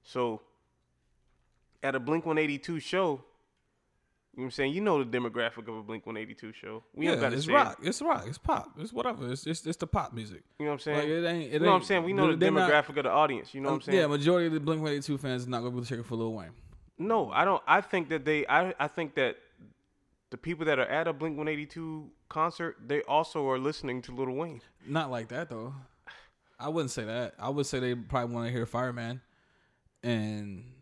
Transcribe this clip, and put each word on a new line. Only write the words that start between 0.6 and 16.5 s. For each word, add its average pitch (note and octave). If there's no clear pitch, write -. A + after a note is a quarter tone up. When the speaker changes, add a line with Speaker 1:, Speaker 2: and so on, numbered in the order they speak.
Speaker 1:
at C3+
a C3
Blink D3+
one D#3
eighty-two D#3
show, D#3+
you -
know B2+
what -
I'm B2
saying? C#3
You F#3+
know E3
the A#2+
demographic A#2
of A2+
a A2
Blink G#2+
one A2+
eighty-two A2
show. G#2+
We D#3
Speaker 2:
Yeah, E3
Speaker 1:
don't A#2+
gotta C3
Speaker 2:
it's D3
Speaker 1:
say B3
Speaker 2:
rock. -
Speaker 1:
it. D#3
Speaker 2:
It's B3
rock. D#4
It's C#3
pop. -
It's A3
whatever. A3+
It's, C3+
it's, E3
it's E3
the E3
pop E3
music. G#2+
Speaker 1:
You D3
know D3+
what C#3+
I'm C3
saying? D3
Speaker 2:
Like, D3
it E3
ain't, E3+
it B2+
Speaker 1:
You D3+
know F3+
what G3+
I'm F#3
Speaker 2:
ain't, F3+
Speaker 1:
saying? F#3
We F#3
know F#3+
Speaker 2:
they're, D#3
Speaker 1:
the D#3+
Speaker 2:
they're F3
not D3
Speaker 1:
demographic D3+
of C3
the C3
audience. C#3
You C3+
know C#3
what C3+
I'm C3+
Speaker 2:
Uh, -
Speaker 1:
saying? F#3+
Speaker 2:
yeah, D#3+
majority E3
of D#3+
the D#3
Blink D#3
one D3+
eighty-two C#3+
fans C3
is B2
not A#2+
gonna B2
be A#2+
checking A#2
for A#2
Lil A2+
Wayne. F2+